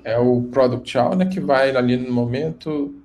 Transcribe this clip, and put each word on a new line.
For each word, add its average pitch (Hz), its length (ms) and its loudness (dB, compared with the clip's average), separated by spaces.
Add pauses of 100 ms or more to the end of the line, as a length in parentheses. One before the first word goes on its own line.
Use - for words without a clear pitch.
É 117 140 -2
o 123 260 2
product 123 520 0
owner 185 320 2
que 185 120 -4
vai 135 360 2
ali 123 200 2
no 127 160 -4
momento 139 840 -4 (100)